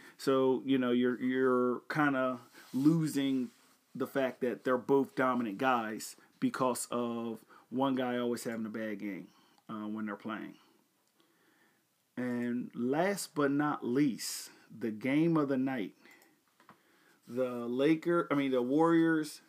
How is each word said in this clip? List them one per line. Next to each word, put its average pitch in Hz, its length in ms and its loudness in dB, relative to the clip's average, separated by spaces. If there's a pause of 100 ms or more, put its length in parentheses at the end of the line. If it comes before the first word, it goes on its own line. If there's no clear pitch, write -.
(160)
So, 131 480 2
you 135 140 2
know, 123 140 2
you're, 123 280 2
you're 127 600 2 (100)
kinda 131 480 0 (340)
losing 139 760 2 (460)
the 143 100 -2
fact 131 360 -2
that 120 200 -2
they're 127 160 2
both 131 380 2
dominant 123 420 0
guys 113 560 -2 (240)
because 127 540 -2
of 117 460 -4 (320)
one 131 260 0
guy 123 220 -2
always 120 260 -2
having 113 200 -6
a 110 40 -6
bad 107 320 -8
game, 98 260 -10 (420)
uh, 107 200 -8
when 107 180 -6
they're 104 80 -6
playing. 101 400 -10 (1600)
And 120 600 -4
last 156 580 -2
but 143 160 2
not 147 340 -2
least, 123 640 -2 (280)
the 110 140 -4
game 143 440 2
of 147 120 2
the 135 80 0
night, 131 380 -2 (1300)
the 120 400 -4
Laker, 160 640 2
I 147 60 2
mean, 139 160 2
the 127 100 2
Warriors, 160 880 4